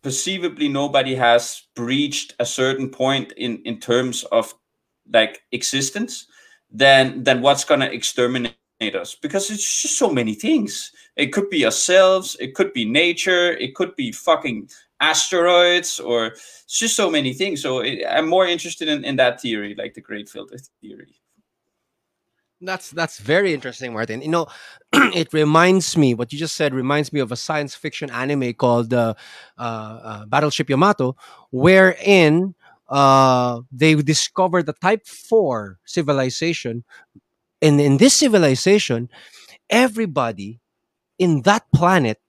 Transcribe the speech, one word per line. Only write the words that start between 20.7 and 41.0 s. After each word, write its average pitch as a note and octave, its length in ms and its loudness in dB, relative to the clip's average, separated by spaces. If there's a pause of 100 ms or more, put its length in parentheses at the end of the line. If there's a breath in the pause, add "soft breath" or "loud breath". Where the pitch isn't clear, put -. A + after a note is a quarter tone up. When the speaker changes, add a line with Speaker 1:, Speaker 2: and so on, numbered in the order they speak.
Speaker 1:
theory. - 340 -20 (1500)
Speaker 2:
That's, F#3 300 -10
that's E3 280 -8
very E3 340 0
interesting, B2+ 400 -10
Martin. A2 280 -6
You D3+ 80 -8
know, E3 180 0 (220 loud breath)
<clears throat> - 240 -12
it F#3+ 400 0
reminds D#3+ 640 4
me, C3+ 160 4
what A#2 180 -6
you D3 80 -12
just D#3+ 160 -8
said D3 180 -2
reminds C3+ 380 -2
me D3 80 -4
of A#2+ 120 -4
a B2 40 -8
science D3 400 -6
fiction D3 340 -12
anime B2+ 440 -4
called, A#2+ 400 0
uh, A#2 200 0 (440 loud breath)
uh, - 40 -14
uh, A2 640 -12
Battleship C#3+ 440 0
Yamato, C3+ 460 2 (360 loud breath)
wherein, F3+ 1040 4 (340 soft breath)
uh, B2+ 720 4 (100)
they D#3 240 4
discovered E3 680 0
the D3+ 80 -8
Type G#3 340 -2
Four A#2+ 760 -2
civilization. C#3 1000 -4 (760 soft breath)
And C#3+ 200 6
in C#3 160 4
this B3+ 160 6
civilization, F3+ 960 2 (600 loud breath)
everybody C#3+ 880 -2 (580)